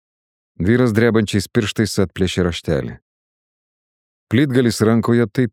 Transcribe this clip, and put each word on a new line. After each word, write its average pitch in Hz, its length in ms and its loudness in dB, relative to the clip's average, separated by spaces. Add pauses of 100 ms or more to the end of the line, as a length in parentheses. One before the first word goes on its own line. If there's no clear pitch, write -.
(560)
Vyras 117 400 0
drebančiais 110 560 0
pirštais 104 480 -2
atplėšė 92 460 -2
raštelį. 67 480 -4 (1400)
Plytgalis 127 480 2
rankoje 117 480 2
taip 123 240 -4